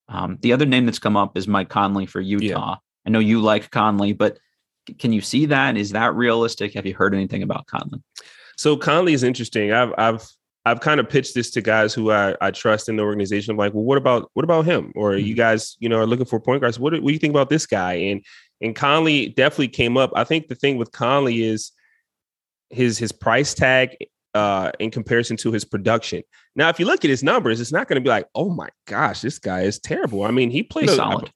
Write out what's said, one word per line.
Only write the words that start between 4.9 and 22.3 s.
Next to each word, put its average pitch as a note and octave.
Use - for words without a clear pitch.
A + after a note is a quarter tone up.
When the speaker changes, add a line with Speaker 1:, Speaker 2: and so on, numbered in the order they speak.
Speaker 1:
can A#2
you G#2
see C#3+
that? C3+
Is G2+
that A2
realistic? A2+
Have G2
you G2
heard G2
anything F#2+
about G2
Conley? -
Speaker 2:
So D3+
Conley E3
is B2+
interesting. A2+
I've, A#2
I've, A2+
I've A#2
kind D3+
of A#2
pitched C3+
this A#2+
to A#2
guys G#2+
who A2
I, G2+
I G2
trust G#2+
in A2
the G#2
organization. G#2
I'm G#2+
like, G#2
"Well, G#2+
what C3+
about, B2+
what C3+
about D#3+
him? D3
Or G2+
you G2+
Speaker 1:
Mm-hmm. A2
Speaker 2:
guys, A2+
you A#2
know, A2+
are A2
looking B2
for A2+
point C3
guards. A#2
What C#3
do, E3
what C3+
do D3
you D#3
think D3+
about C#3
this D#3
guy?" F2+
And, G2
and A2+
Conley D3
definitely C3+
came A#2+
up. C3
I A#2
think D#3+
the B2+
thing C#3
with A#2
Conley B2
is A2